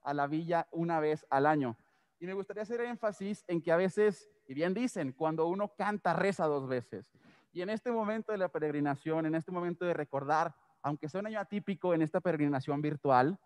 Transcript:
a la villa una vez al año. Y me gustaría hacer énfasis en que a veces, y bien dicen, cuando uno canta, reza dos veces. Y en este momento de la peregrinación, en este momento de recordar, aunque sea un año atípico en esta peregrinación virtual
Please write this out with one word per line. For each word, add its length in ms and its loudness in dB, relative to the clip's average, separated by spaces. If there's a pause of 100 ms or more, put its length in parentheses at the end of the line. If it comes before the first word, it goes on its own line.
a 120 -4
la 120 0
villa 440 0
una 300 0
vez 300 -2
al 160 4
año. 300 2 (440)
Y 60 -10
me 80 -8
gustaría 280 -8
hacer 180 -6
énfasis 640 -4
en 160 -2
que 100 2
a 40 6
veces, 520 2 (180)
y 80 -12
bien 200 0
dicen, 380 -2
cuando 340 0
uno 300 -2
canta, 360 0
reza 340 2
dos 220 0
veces. 440 -6 (400)
Y 100 -8
en 80 -4
este 200 -4
momento 420 -2
de 60 -2
la 100 0
peregrinación, 760 0
en 100 2
este 180 -2
momento 320 -2
de 100 0
recordar, 600 0 (280)
aunque 260 -2
sea 120 -4
un 60 -6
año 140 -4
atípico 540 -2
en 80 4
esta 180 0
peregrinación 600 0
virtual 640 4